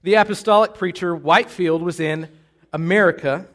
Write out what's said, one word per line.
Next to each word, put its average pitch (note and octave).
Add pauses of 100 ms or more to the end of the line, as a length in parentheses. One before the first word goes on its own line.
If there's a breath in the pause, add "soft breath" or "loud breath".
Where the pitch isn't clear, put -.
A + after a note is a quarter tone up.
the G3
apostolic G#3+
preacher F3
Whitefield E3
was F3
in D#3 (440 soft breath)
America E3+